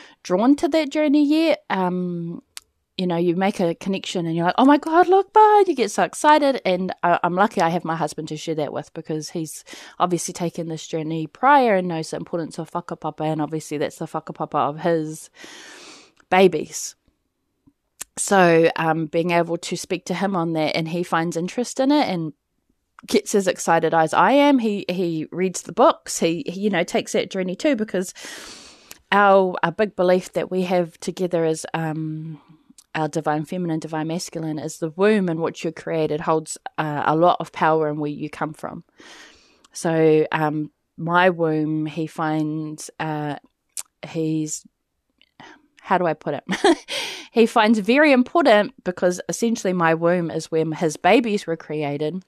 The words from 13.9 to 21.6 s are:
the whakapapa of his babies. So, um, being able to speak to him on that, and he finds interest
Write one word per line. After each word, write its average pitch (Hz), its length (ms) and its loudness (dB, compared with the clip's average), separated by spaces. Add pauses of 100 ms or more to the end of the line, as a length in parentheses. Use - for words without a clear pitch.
the 165 100 -8
whakapapa 151 600 -4
of 156 120 -8
his 160 500 -2 (960)
babies. 185 680 2 (1200)
So, 170 580 4
um, 160 300 0
being 170 240 -2
able 170 260 0
to 170 200 -8
speak - 280 -6
to 185 100 -4
him 196 220 -2
on 165 160 -2
that, 156 240 -2
and 165 100 -2
he 175 160 -4
finds 170 360 -2
interest 180 420 -4